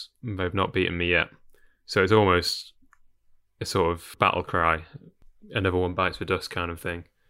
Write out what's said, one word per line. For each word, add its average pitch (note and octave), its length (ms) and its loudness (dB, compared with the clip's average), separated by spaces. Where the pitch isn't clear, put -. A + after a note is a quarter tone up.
they've F#2+ 300 -4
not F#2+ 180 0
beaten F2 260 0
me F2 120 0
yet." E2+ 180 2
So - 160 2
it's F#2 80 4
almost F#2+ 640 2
a - 40 -6
sort F2 280 2
of - 260 -10
battle F2+ 240 2
cry, E2 400 0
"Another F#2+ 240 0
one F2+ 160 -2
bites F#2 240 -2
the G2 60 -6
dust" F2+ 260 -2
kind F2 220 -4
of E2 80 -12
thing. F2 240 -8